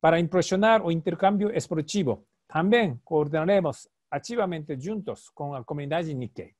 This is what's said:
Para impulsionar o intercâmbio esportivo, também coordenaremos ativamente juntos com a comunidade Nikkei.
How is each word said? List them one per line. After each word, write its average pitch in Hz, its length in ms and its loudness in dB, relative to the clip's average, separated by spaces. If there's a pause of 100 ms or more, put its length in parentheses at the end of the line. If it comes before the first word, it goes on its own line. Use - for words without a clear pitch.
Para 165 200 6
impulsionar 190 640 2
o 170 60 -2
intercâmbio 190 640 0
esportivo, 156 720 -2 (220)
também 180 580 2
coordenaremos 160 840 0 (200)
ativamente 160 720 -6
juntos 185 520 -10
com 143 220 -10
a 131 120 -10
comunidade 151 500 -4
Nikkei. 120 460 -10